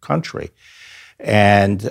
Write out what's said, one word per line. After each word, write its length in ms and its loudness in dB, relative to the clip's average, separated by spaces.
country. 500 -6
And, 720 2